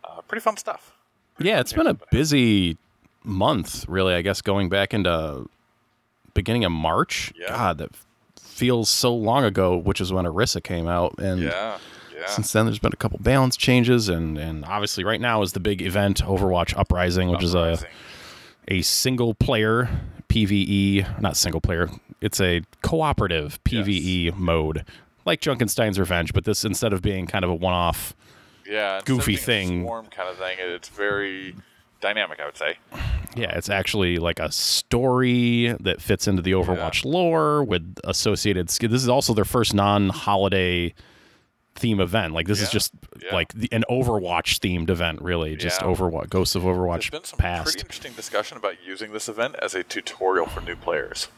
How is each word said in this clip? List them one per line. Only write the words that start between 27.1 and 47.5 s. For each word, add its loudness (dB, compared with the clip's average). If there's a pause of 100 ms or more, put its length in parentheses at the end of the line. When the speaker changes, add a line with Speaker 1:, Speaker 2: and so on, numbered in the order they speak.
Speaker 2:
kind -2
of 0
a 2
one-off 0 (520)
Speaker 1:
Yeah, -2
instead -2
of 2
Speaker 2:
goofy 0
Speaker 1:
being 0
a -6
Speaker 2:
thing. 0
Speaker 1:
swarm -8
kind -8
of -10
thing, -6
it's -8
very -4 (460)
dynamic, -2
I -6
would -10
say. -4 (580)
Speaker 2:
Yeah, -4
it's -6
actually 0
like -2
a -2
story 2
that -2
fits 0
into 2
the 2
Overwatch 0
Speaker 1:
Yeah. -2
Speaker 2:
lore 2
with -2
associated 0
sk-, 0
this 2
is 0
also 2
their 4
first 2
non-holiday 2 (800)
theme 0
event. 0
Like, -2
this 0
is -2
Speaker 1:
Yeah. -4
Speaker 2:
just, 0 (300)
Speaker 1:
Yeah. -6
Speaker 2:
like, 0
the, -6
an 2
Overwatch 0
themed 0
event, 0
really. -2
Just -2
Speaker 1:
Yeah. 0
Speaker 2:
Overwa-, -2
Ghosts 0
of -2
Overwatch 0
Speaker 1:
There's -
been -12
some -14
Speaker 2:
past. -2